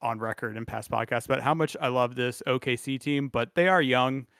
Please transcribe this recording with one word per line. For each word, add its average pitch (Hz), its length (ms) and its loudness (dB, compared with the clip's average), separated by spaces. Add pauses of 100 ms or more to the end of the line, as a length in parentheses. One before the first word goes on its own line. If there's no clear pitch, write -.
on 117 160 -2
record 110 400 -6
in 113 80 -8
past 110 240 -8
podcasts 117 360 -2
about 131 140 0
how 135 140 2
much 156 260 0
I 143 80 0
love 123 280 2
this 123 320 -2
O 131 100 2
K 127 180 -2
C 135 220 -4
team, 143 300 -2
but 120 260 -2
they 175 140 4
are 185 120 6
young, 131 460 2 (140)